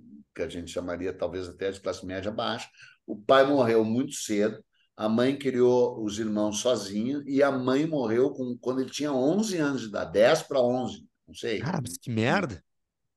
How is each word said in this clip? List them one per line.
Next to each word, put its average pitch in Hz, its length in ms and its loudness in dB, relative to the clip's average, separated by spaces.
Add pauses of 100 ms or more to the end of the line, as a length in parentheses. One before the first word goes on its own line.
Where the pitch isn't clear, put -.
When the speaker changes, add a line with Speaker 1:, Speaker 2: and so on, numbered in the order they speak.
(340)
Speaker 1:
que 90 80 -6
a 82 80 -4
gente 85 200 -10
chamaria 87 460 -6
talvez 90 320 -6
até 95 220 -6
de 98 100 -8
classe - 240 -6
média 95 260 -6
baixa. 113 380 -6 (380)
O 107 100 -10
pai 135 300 6
morreu 117 400 4
muito 127 260 -2
cedo, 107 500 -2 (320)
a 107 140 -2
mãe 123 260 2
criou 123 680 2
os 104 140 -4
irmãos 107 420 -2
sozinha, 117 680 -2
e 139 160 2
a 139 80 4
mãe 131 360 2
morreu 131 480 2
com, 123 240 -6
quando 131 240 -2
ele 117 80 -8
tinha 147 220 -4
onze 180 440 0
anos 143 240 0
de 110 80 -8
idade, 92 240 -6
dez 127 300 6
pra 139 180 0
onze, 120 460 0 (200)
não - 80 -20
sei. 113 260 -4
Speaker 2:
Cara, 147 200 -4
mas 113 160 -8
que - 140 -12
merda. 123 520 0 (540)